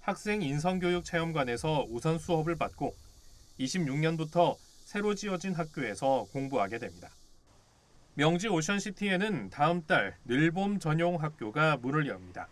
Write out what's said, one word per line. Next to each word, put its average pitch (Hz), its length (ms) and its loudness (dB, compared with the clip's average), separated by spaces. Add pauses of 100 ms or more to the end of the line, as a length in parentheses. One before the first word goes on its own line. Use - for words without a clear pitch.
학생 208 420 -2
인성교육 175 600 0
체험관에서 156 840 0
우선 139 300 0
수업을 160 380 0
받고 120 380 -4 (640)
이십육 147 400 -2
년부터 160 600 2 (280)
새로 208 300 -2
지어진 196 400 -4
학교에서 135 800 0
공부하게 123 460 -2
됩니다. 87 300 -12 (1040)
명지 170 360 2
오션시티에는 196 1000 0
다음 165 380 2
달 107 400 2
늘봄 170 540 2
전용 165 340 2
학교가 151 640 0
문을 135 300 0
엽니다. 90 440 -10